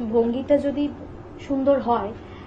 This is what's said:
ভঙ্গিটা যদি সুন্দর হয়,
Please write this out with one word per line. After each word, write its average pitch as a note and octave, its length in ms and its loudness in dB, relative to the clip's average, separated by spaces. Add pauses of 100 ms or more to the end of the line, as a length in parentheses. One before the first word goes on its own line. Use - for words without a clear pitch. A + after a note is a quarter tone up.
(120)
ভঙ্গিটা A#3+ 460 4
যদি C#4+ 300 0 (520)
সুন্দর C4+ 400 2
হয়, A3 320 0 (360)